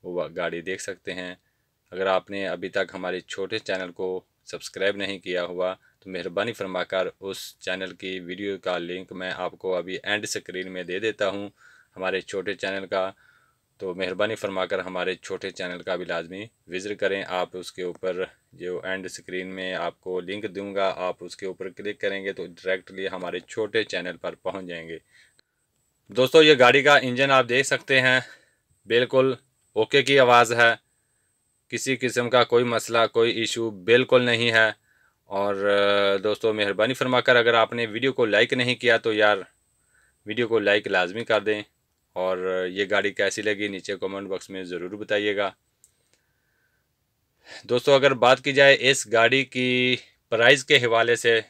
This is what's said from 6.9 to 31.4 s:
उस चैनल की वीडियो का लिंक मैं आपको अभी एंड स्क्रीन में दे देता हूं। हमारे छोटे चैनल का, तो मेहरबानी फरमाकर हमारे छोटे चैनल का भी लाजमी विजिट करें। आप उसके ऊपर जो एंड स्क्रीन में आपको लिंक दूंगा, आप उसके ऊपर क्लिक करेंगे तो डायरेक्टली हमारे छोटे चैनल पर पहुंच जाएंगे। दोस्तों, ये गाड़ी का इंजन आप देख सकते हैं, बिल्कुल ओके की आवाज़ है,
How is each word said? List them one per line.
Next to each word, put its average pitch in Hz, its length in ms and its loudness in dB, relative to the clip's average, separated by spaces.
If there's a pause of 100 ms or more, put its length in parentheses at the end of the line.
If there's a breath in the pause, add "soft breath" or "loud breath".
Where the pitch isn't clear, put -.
उस - 380 -12
चैनल 92 320 -8
की 92 280 -10
वीडियो 95 380 -8
का 90 200 -4
लिंक 90 360 -10
मैं 92 180 -8
आपको 92 400 -8
अभी 90 340 -6
एंड 104 200 -4
स्क्रीन 92 440 -10
में 90 160 -10
दे 90 140 -6
देता 107 260 -2
हूं। 101 240 -4 (460 soft breath)
हमारे 92 260 -4
छोटे 95 340 -8
चैनल 98 300 -8
का, 95 280 -2 (680 soft breath)
तो 92 160 -6
मेहरबानी 95 400 -4
फरमाकर 95 440 -4
हमारे 90 360 -4
छोटे 95 360 -10
चैनल 90 300 -10
का 92 140 -4
भी 87 100 -8
लाजमी 87 440 -8 (200)
विजिट 95 300 -8
करें। 98 240 -2
आप 90 320 -6
उसके 92 280 -12
ऊपर 90 520 -6 (200)
जो 90 300 -10
एंड 95 220 -8
स्क्रीन 92 400 -10
में 92 260 -8
आपको 87 460 -6
लिंक 101 260 -10
दूंगा, 98 420 -4
आप 90 360 -6
उसके 90 220 -14
ऊपर 92 240 -10
क्लिक 101 320 -10
करेंगे 98 320 -4
तो 87 140 -10
डायरेक्टली 92 580 -6
हमारे 90 340 -6
छोटे 107 440 -4
चैनल 90 300 -6
पर 85 220 -10
पहुंच 92 300 -8
जाएंगे। 82 360 -12 (1080 soft breath)
दोस्तों, 127 300 6
ये 151 140 10
गाड़ी 123 280 6
का 143 140 8
इंजन 131 340 2
आप 131 140 6
देख 123 200 0
सकते 135 340 0
हैं, 127 260 2 (640 loud breath)
बिल्कुल 127 500 2 (380)
ओके 123 280 2
की 139 140 4
आवाज़ 120 360 8
है, 117 260 4 (880)